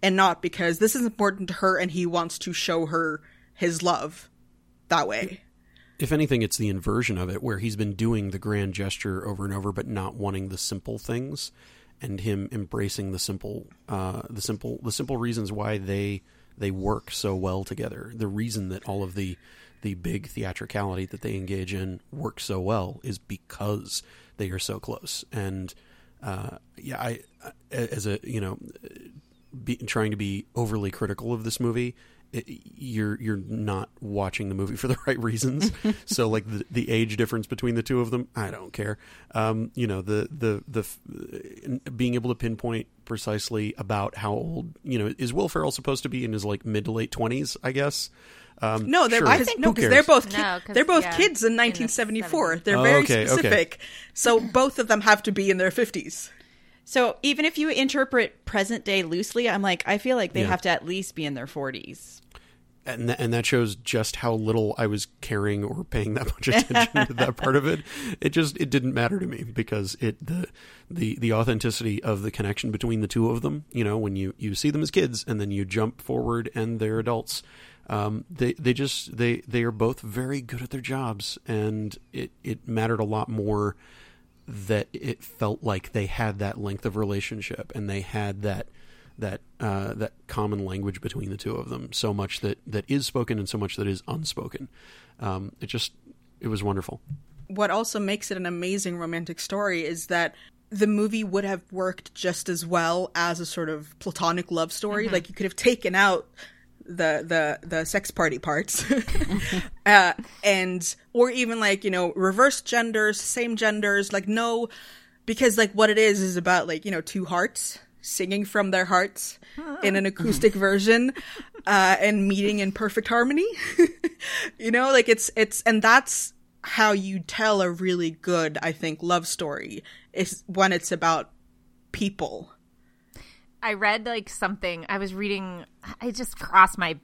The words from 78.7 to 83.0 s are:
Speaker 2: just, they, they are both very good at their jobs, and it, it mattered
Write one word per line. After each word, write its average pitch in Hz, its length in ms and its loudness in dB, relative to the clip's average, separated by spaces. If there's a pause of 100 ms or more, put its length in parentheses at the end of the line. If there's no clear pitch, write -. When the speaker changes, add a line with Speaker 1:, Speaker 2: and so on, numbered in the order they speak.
Speaker 2:
just, 127 440 -4
they, 120 300 0
they 120 160 0
are 117 100 0
both 110 280 0
very 127 400 -6
good 120 220 -10
at 123 80 -10
their 135 100 -8
jobs, 120 640 -6
and 107 520 -2 (140)
it, 127 180 -8 (120)
it - 240 -8
mattered 113 340 0